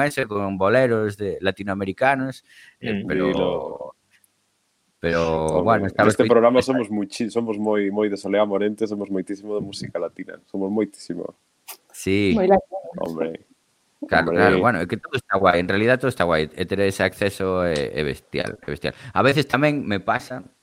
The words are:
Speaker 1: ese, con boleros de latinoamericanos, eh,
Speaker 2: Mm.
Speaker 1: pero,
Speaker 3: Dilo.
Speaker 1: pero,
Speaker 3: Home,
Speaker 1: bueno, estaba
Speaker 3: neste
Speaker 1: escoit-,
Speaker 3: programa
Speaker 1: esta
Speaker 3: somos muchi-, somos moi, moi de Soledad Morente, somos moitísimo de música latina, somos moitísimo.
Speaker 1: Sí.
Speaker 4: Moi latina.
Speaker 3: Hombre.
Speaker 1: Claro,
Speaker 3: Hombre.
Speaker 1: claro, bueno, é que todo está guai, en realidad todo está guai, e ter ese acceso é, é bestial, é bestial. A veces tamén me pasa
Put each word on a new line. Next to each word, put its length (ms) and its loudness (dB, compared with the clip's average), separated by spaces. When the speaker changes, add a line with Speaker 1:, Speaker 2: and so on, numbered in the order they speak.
Speaker 1:
ese, 240 -2
con 320 -4
boleros 560 2
de 240 -4
latinoamericanos, 1040 -2
eh, 160 -4
Speaker 2:
Mm. 80 -8
Speaker 1:
pero, 240 0
Speaker 3:
Dilo. 160 0
Speaker 1:
pero, 480 0
Speaker 3:
Home, 160 2
Speaker 1:
bueno, 240 2
estaba 240 2
Speaker 3:
neste 140 4
Speaker 1:
escoit-, 100 2
Speaker 3:
programa 260 6
Speaker 1:
esta 140 2
Speaker 3:
somos 160 -2
muchi-, 400 -4
somos 260 -4
moi, 380 0
moi 160 0
de 100 -4
Soledad 300 2
Morente, 400 -2
somos 180 -6
moitísimo 480 -6
de 80 -4
música 380 -10
latina, 340 -10
somos 180 -4
moitísimo. 560 -4
Speaker 1:
Sí. 400 0
Speaker 4:
Moi 160 4
latina. 280 2
Speaker 3:
Hombre. 460 -6
Speaker 1:
Claro, 240 2
Speaker 3:
Hombre. 80 2
Speaker 1:
claro, 200 4
bueno, 200 2
é 80 -4
que 80 -4
todo 200 -6
está 240 -4
guai, 200 4
en 80 -2
realidad 320 2
todo 80 0
está 160 0
guai, 280 2
e 160 -4
ter 160 -2
ese 200 0
acceso 600 0
é, 320 0
é 80 -2
bestial, 560 -6
é 80 -20
bestial. 240 -6
A 120 0
veces 240 4
tamén 400 0
me 160 -2
pasa 400 -4